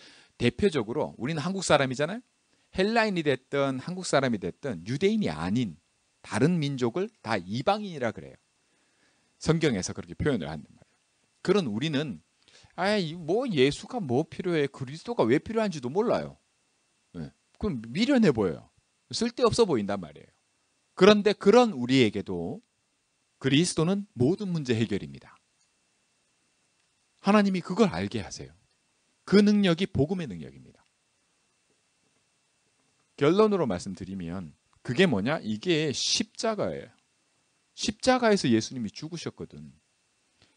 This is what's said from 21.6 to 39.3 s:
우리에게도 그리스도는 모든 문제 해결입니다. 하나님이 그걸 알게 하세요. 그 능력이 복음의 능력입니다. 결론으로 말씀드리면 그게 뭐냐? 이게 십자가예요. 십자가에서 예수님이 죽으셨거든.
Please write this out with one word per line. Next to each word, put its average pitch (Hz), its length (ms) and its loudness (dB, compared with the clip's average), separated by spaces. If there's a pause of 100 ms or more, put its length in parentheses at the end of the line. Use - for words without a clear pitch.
우리에게도 120 880 0 (800)
그리스도는 170 760 2
모든 190 360 0
문제 139 260 -2
해결입니다. 92 600 -4 (1800)
하나님이 196 420 4
그걸 185 280 2
알게 101 300 -4
하세요. 69 320 -12 (720)
그 - 120 2
능력이 202 520 4
복음의 156 400 -2
능력입니다. 73 560 -16 (2250)
결론으로 185 480 4
말씀드리면 90 880 -6 (280)
그게 160 240 2
뭐냐? 127 360 0
이게 151 500 -2
십자가예요. 165 960 -4 (840)
십자가에서 220 760 0
예수님이 113 420 0
죽으셨거든. 85 800 -12 (840)